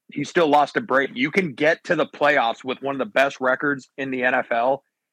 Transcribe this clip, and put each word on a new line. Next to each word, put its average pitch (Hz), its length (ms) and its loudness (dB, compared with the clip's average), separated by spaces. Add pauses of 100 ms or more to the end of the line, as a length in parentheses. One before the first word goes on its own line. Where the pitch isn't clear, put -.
(120)
he 143 120 -6
still 165 240 2
lost 143 260 4
to 143 60 -2
Brady. 131 380 0
You 127 120 -2
can 180 240 -2
get 151 300 0
to 175 120 -2
the 151 100 0
playoffs 139 560 0
with 127 200 -6
one 139 120 -4
of 139 40 -6
the 123 80 -4
best 135 340 0
records 131 560 -2
in 135 140 -6
the 127 140 -2
N 127 100 2
F 127 180 -2
L 123 320 0 (280)